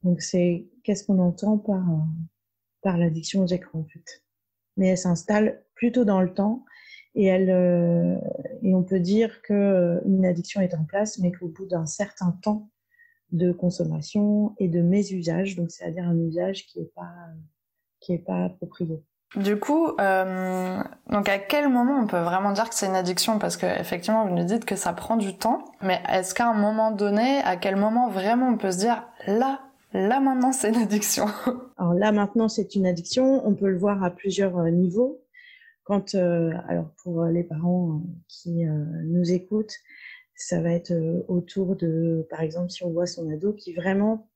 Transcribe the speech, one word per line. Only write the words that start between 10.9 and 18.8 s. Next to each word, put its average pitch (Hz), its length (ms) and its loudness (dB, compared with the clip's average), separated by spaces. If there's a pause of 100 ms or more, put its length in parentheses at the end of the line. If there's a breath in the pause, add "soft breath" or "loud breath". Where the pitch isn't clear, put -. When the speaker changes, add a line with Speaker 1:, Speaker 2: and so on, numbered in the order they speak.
Speaker 1:
mais 175 120 2
qu'au 175 160 -8
bout 190 180 -12
d'un 175 200 -2
certain 180 460 -4 (100)
temps 214 260 -4 (640 soft breath)
de 180 180 2
consommation 180 1080 0
et 196 100 0
de 170 120 0
mésusage, 185 760 0
donc 170 160 -4
c'est-à-dire 175 340 -8
un 170 100 2
usage 170 500 -2
qui - 120 -16
est 165 160 -12
pas, 175 180 -16 (840)
qui - 140 -6
est 170 60 -2
pas 180 260 -4
approprié. 165 580 -8 (320)